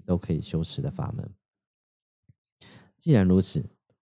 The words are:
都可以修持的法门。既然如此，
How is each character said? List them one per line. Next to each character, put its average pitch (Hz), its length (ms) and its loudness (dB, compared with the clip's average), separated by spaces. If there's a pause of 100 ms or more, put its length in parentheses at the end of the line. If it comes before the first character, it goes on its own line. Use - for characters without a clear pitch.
都 87 140 0
可 - 160 -4
以 78 80 -2
修 82 220 -4
持 - 180 -8
的 - 80 -4
法 - 260 -8
门。 - 140 -10 (1700)
既 - 140 0
然 101 140 6
如 92 140 6
此， - 240 -2 (380)